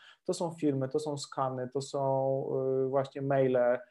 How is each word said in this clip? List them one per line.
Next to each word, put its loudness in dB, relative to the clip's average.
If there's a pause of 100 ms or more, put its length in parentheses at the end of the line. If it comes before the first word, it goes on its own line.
(240)
to -2
są -4
filmy, 0
to -2
są -4
skany, -4
to -2
są, 0 (400)
e, 0
właśnie -2
maile, 4 (120)